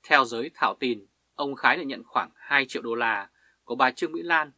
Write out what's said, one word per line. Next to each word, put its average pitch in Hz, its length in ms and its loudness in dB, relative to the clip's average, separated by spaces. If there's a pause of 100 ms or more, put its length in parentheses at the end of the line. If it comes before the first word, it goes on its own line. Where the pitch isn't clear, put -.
Theo 139 180 6
giới 117 280 -6
thạo 110 260 -2
tin, 113 260 -2 (280)
ông 143 220 -6
Khái 135 220 4
đã 175 60 -8
nhận 135 200 -8
khoảng 95 320 -4
hai 139 300 0
triệu - 160 -8
đô 117 140 -4
la 110 340 -2 (340)
của 120 120 -6
bà 127 160 2
Trương 156 200 -6
Mỹ 170 100 -6
Lan 160 360 0